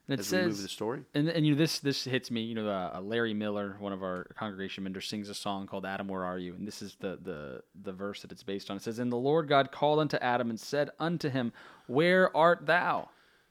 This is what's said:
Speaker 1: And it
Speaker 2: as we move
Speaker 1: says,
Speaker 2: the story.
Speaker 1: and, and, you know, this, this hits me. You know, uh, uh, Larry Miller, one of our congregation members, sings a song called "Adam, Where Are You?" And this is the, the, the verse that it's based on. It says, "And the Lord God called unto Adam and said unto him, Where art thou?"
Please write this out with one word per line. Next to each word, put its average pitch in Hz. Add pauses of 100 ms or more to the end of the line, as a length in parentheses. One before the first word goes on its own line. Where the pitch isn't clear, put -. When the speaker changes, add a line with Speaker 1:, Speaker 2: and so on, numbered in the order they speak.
Speaker 1:
And 139
it 131
Speaker 2:
as 101
we 185
move 180
Speaker 1:
says, 101
Speaker 2:
the 95
story. 120 (120)
Speaker 1:
and, 147
and, 151
you 151
know, 139
this, 156
this 139
hits 123
me. 117
You 113
know, 107
uh, 92
uh, 92
Larry 113
Miller, 104
one 98
of 95
our 90 (100)
congregation 98
members, 95
sings 104
a 101
song 98
called 95
"Adam, 98
Where 95
Are 90
You?" 90
And 92
this -
is 98
the, 92
the, 76 (200)
the 98
verse 98
that 92
it's 92
based 98
on. 98
It 98
says, 113
"And 123
the 120
Lord 143
God 139
called 151
unto 151
Adam 123
and 113
said 143 (100)
unto 156
him, 123 (360)
Where 175
art 165
thou?" 160 (420)